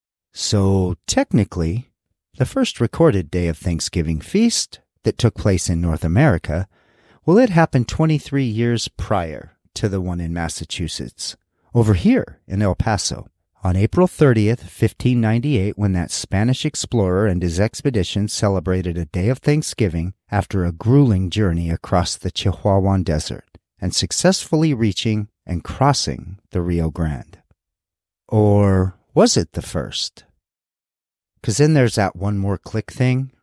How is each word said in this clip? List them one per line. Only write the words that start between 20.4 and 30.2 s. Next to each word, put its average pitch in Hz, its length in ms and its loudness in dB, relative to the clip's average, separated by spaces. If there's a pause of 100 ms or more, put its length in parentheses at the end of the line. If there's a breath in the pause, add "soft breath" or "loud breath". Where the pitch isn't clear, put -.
a 87 60 0
grueling 104 600 2
journey 85 400 0
across 85 440 0
the - 160 -8
Chihuahuan 98 720 0
Desert - 540 -4 (220)
and 90 160 -4
successfully 160 760 0
reaching 107 560 -2 (180)
and 85 160 -4
crossing 98 760 -2 (140)
the 92 100 -2
Rio 85 300 0
Grande. 76 480 -6 (880)
Or 101 680 4 (200)
was 226 200 4
it 90 180 -2
the - 100 -6
first? - 640 -8 (1160)